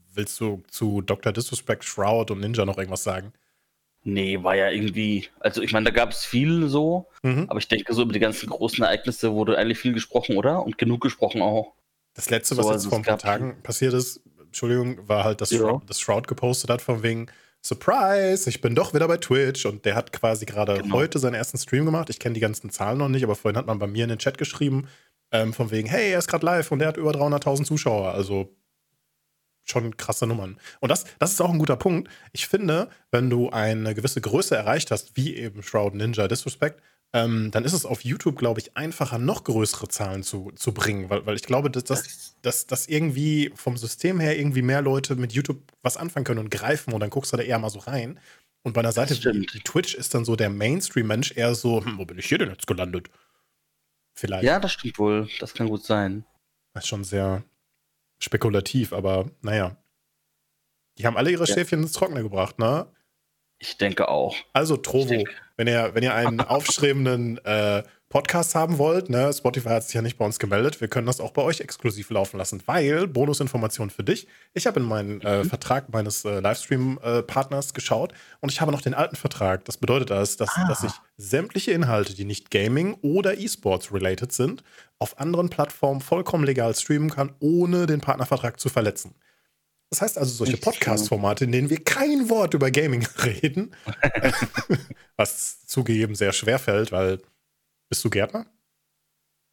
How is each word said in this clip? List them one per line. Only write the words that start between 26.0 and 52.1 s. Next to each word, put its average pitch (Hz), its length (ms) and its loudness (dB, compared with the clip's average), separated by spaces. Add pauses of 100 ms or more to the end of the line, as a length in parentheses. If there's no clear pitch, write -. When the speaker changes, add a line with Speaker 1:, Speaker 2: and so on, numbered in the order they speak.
Speaker 1:
er 180 80 2
ist - 80 -2
grad 165 140 0
live 170 300 2
und 139 80 2
er 156 80 2
hat 156 80 -2
über 156 160 0
dreihunderttausend 143 560 2
Zuschauer.“ 107 460 2
Also 98 420 -2 (1080)
schon 117 320 -4
krasse - 300 -2
Nummern. 104 320 -4 (220)
Und 123 100 2
das, 170 140 2 (140)
das 170 140 2
ist - 80 0
auch 175 100 4
ein 170 80 2
guter 147 180 4
Punkt. 185 320 0 (240)
Ich - 140 -6
finde, 185 420 0 (220)
wenn 120 200 4
du 120 200 2
eine 110 440 0
gewisse 113 260 -2
Größe 120 360 2
erreicht 110 340 0
hast, - 260 -4
wie 135 200 -2
eben 104 260 -10
Shroud, 104 320 0
Ninja, 107 340 0
Disrespect, 143 520 -2 (320)
ähm, 113 380 2
dann 110 140 0
ist 147 80 0
es 175 140 0
auf 120 160 -6
YouTube, 131 340 -2
glaub 117 220 0
ich, - 180 -10
einfacher, 139 420 -4
noch 143 260 -2
größere 107 440 0
Zahlen 98 340 -6
zu, 98 320 -8
zu - 180 -4
bringen, 101 380 -2
weil, 101 160 0
weil 104 100 -2
ich 92 60 -8
glaube, 135 280 0
dass, 127 140 -4
dass, 131 180 -2
Speaker 2:
Das - 400 -16
Speaker 1:
dass, - 240 -2
dass - 220 -4
irgendwie 151 680 0
vom 123 200 -4
System 165 440 -2
her 156 180 0
irgendwie 139 240 2
mehr 131 200 4
Leute 139 340 0
mit 123 160 -2
YouTube 135 280 -2 (220)
was - 140 0
anfangen 165 280 -4
können 113 160 0
und 107 100 -6
greifen 117 420 -2
und 110 80 0
dann 104 100 -2
guckst - 220 -4
du 123 40 0
da 120 60 0
eher 120 160 0
mal 110 120 -4
so 104 100 -10
rein. 127 400 -6 (420)
Und 120 100 -4
bei 120 80 2
einer 117 80 4
Speaker 2:
Das 113 80 0
Speaker 1:
Seite 139 180 2
wie, 147 60 -2
Speaker 2:
stimmt. 104 340 0
Speaker 1:
wie 107 60 -12
Twitch - 340 -2
ist - 200 -6
dann 117 100 0
so 113 120 0
der 107 140 2
Mainstream-Mensch 113 840 0
eher 120 180 2
so, 113 300 2
„Hm, 107 140 -6
wo 95 60 -6
bin 87 140 -14